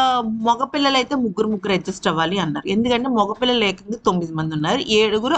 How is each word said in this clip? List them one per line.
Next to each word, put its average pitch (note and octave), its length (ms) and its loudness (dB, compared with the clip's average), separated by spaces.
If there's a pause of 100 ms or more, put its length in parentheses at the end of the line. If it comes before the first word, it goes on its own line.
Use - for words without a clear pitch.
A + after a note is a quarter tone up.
(260)
మగపిల్లలు B3 680 0
అయితే B3+ 200 0
ముగ్గురు A3 320 0
ముగ్గురు G3+ 260 -2
అడ్జస్ట్ F#3 340 -2
అవ్వాలి" E3 320 0
అన్నారు. D3 280 -2
ఎందుకంటే A#3+ 420 0
మగపిల్లలు A3+ 540 0
ఏకంగా G3+ 420 -4
తొమ్మిది E3+ 280 0
మంది D#3+ 220 -4
ఉన్నారు, E3+ 240 0
ఏడుగురు A3 580 2